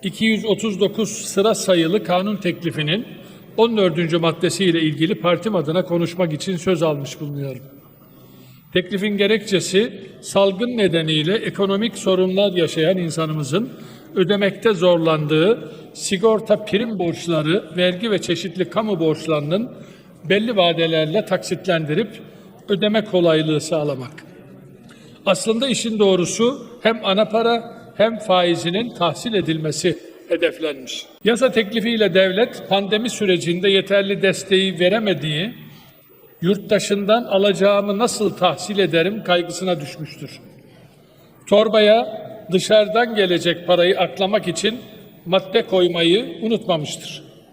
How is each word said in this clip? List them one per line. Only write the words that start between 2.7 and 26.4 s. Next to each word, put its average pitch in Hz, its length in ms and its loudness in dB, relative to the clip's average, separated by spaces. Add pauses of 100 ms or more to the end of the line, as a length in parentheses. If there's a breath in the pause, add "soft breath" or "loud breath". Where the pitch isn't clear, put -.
on 226 200 2
dördüncü 170 400 2
maddesiyle 165 640 0
ilgili 156 340 0
partim 175 400 -2
adına 165 300 0
konuşmak 170 480 -2
için 180 240 -4
söz 165 260 0
almış 143 380 -4
bulunuyorum. 139 400 -8 (1120 loud breath)
Teklifin 196 440 -2
gerekçesi, 202 760 2 (280 loud breath)
salgın 196 560 0
nedeniyle 160 580 0
ekonomik 196 600 -2
sorunlar 185 540 2
yaşayan 170 460 0
insanımızın 156 720 -2 (460 loud breath)
ödemekte 196 580 2
zorlandığı 160 1000 2 (220 loud breath)
sigorta 208 720 0
prim 220 340 -2
borçları, 165 640 0 (140)
vergi 180 340 0
ve 180 100 0
çeşitli 180 480 -4
kamu 208 300 -2
borçlarının 160 720 0 (580 loud breath)
belli 214 260 2
vadelerle 165 680 2
taksitlendirip 175 840 -2 (600 loud breath)
ödeme 208 340 0
kolaylığı 156 580 2
sağlamak. 147 500 -4 (1120 loud breath)
Aslında 220 420 0
işin 220 320 -2
doğrusu 202 680 2 (160)